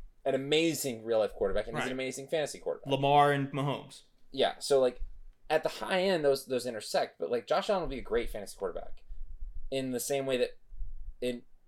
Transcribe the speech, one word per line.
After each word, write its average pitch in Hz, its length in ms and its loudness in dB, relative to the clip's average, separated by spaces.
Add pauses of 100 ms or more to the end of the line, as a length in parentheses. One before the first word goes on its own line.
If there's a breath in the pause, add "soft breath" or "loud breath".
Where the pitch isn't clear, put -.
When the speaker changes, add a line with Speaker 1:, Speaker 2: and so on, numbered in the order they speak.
(240)
Speaker 1:
an 135 100 2
amazing 139 720 2
real-life 110 300 2
quarterback, 98 340 0
and - 80 -6
he's 135 80 -2
an 123 60 -2
Speaker 2:
Right. 127 40 -4
Speaker 1:
amazing 131 340 -6
fantasy 151 300 -2
quarterback. - 320 -6
Speaker 2:
Lamar 143 420 6
and 139 200 0
Mahomes. 135 500 -4 (300)
Speaker 1:
Yeah, 117 260 2
so, 139 220 4
like, 127 200 2 (480)
at 156 140 2
the 160 60 0
high 185 340 -2
end, 185 220 2
those, 139 220 4
those 123 200 -2
intersect. 120 520 -2
But, - 120 -2
like, 120 160 0
Josh 185 240 2
Allen 190 120 2
will 151 60 -4
be 135 100 -4
a 107 40 -8
great 113 280 0
fantasy 101 280 -8
quarterback - 440 -6 (680)
in 131 220 -2
the 123 80 -2
same 139 260 -2
way 135 100 2
that 123 140 2 (720)
in 123 200 -2 (260)